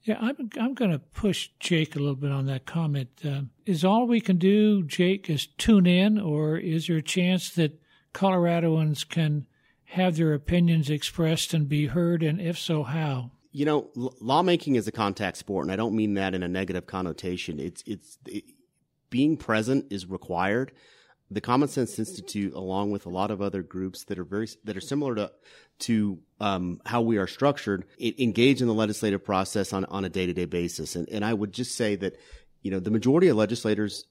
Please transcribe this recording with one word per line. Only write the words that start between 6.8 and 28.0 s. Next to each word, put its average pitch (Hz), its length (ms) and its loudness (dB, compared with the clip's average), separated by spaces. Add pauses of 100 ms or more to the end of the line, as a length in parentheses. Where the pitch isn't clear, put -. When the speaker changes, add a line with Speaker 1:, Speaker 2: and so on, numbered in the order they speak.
Speaker 1:
there 170 80 2
a 156 60 0
chance 180 480 0
that 156 300 0 (320)
Coloradoans 170 960 2
can 151 380 0 (400)
have 185 300 0
their 156 180 4
opinions 165 560 2
expressed 160 640 -2
and 151 140 2
be 147 180 0
heard, 170 360 2
and 160 180 0
if 170 180 -4
so, 156 240 -2
how? 135 480 -4 (220)
Speaker 2:
You 143 120 -2
know, 151 320 0
l-, 123 240 -4
lawmaking 156 540 2
is 110 140 2
a 107 40 -8
contact 101 440 -2
sport, 92 300 -4
and 90 60 -2
I 95 40 -2
don't 110 180 -2
mean 107 200 0
that 98 200 -2
in 92 80 -2
a 90 60 -4
negative 90 380 -4
connotation. 90 760 -6
It's, 87 260 -10
it's, - 400 -12
it, 302 180 -12 (640)
being 147 280 2
present 113 560 -2
is 92 140 -10
required. 95 680 -2 (580)
The 104 100 -4
Common 135 280 0
Sense 127 280 -4
Institute, 98 580 -6
along 95 360 -4
with 101 160 -6
a 90 40 -10
lot 95 200 -2
of 98 100 -6
other 98 220 -4
groups 92 420 -10
that 95 140 -8
are 90 60 -8
very 101 200 -4
s-, - 200 -14
that 104 120 -8
are 95 40 -10
similar 139 340 -4
to, 104 180 -4 (480)
to, 104 380 0 (220)
um, 90 440 -2
how 120 180 0
we 113 160 2
are 92 100 0
structured, 110 560 -2 (120)
it, - 240 -4